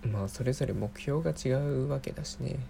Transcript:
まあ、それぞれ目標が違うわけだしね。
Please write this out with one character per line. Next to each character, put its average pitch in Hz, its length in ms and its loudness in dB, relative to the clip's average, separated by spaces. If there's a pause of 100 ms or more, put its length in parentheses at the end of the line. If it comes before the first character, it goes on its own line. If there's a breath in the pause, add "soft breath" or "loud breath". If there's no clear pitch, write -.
ま 104 220 2
あ、 - 40 -2
そ - 140 -4
れ 123 100 4
ぞ 143 120 0
れ 101 80 0
目 101 240 -2
標 151 260 0
が 160 140 2
違 - 120 -2 (120)
う 143 280 2
わ 139 100 2
け - 120 -6
だ - 120 -4
し - 140 -8
ね。 135 220 -2 (100)